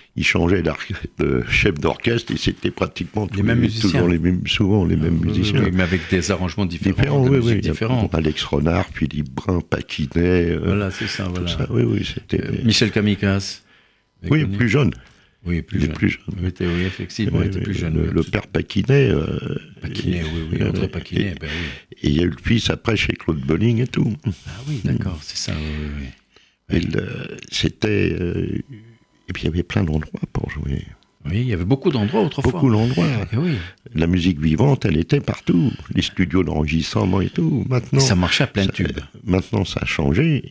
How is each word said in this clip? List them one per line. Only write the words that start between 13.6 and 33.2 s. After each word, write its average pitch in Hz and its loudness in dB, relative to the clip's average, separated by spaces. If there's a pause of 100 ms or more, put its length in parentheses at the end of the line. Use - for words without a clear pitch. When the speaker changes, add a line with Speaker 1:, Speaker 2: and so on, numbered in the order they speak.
Speaker 2:
Vous 87 -4
Speaker 1:
Oui, 151 4
Speaker 2:
avez 147 0
connu ? 98 -2
Speaker 1:
plus 117 2
jeune. 127 4 (560)
Speaker 2:
Oui, 85 0
plus - -6
Speaker 1:
Il 73 0
est - 2
Speaker 2:
jeune. 76 -4
Speaker 1:
plus 82 2
jeune. - -6 (200)
Speaker 2:
Oui, 90 -2
t'es, 90 -4
oui, 87 0
effectivement, 92 -4
Speaker 1:
Oui, 87 2
Speaker 2:
il - 0
était 95 -4
Speaker 1:
oui, - -4
Speaker 2:
plus 95 -2
jeune, 82 -4
Speaker 1:
le, 80 0
Speaker 2:
oui, 80 0
Speaker 1:
le 80 0 (120)
Speaker 2:
absolument. - -4
Speaker 1:
père - -4
Paquinet, 120 2
euh, 76 0 (440)
Speaker 2:
Paquinet, 87 -2
Speaker 1:
il, - -4
Speaker 2:
oui, 80 -4
oui, 85 -2
Speaker 1:
euh, 104 0
Speaker 2:
André - -2
Paquinet, - -4
Speaker 1:
et, 87 -4
Speaker 2:
ben 73 -10
oui. 80 -10
Speaker 1:
et 73 0
il 71 2
y 76 2
a - 4
eu 87 2
le - -8
fils - 2
après 117 0
chez - 0
Claude 78 -2
Bolling 104 2
et 131 0
tout. - 0 (140)
Speaker 2:
Ah 95 -2 (360)
oui, 143 -6
d'accord, - -2
c'est - -10
ça, - -6
oui, 76 -6 (160)
oui, 73 -6 (100)
oui. - -8
Speaker 1:
Et 82 2
Speaker 2:
Oui. - -4
Speaker 1:
le, - -6 (140)
c'était, 95 0
euh, 90 -2 (680)
et 92 -8
puis - -8
il - 0
y 80 2
avait 85 -2
plein 104 0
d'endroits 78 -2 (120)
pour - -4
jouer. 71 -4 (460)
Speaker 2:
Oui, 98 0
il 127 0
y 117 0
avait 85 -2
beaucoup 139 2
d'endroits 131 0
autrefois. 139 -2
Speaker 1:
Beaucoup 139 2
d'endroits. 123 2 (240)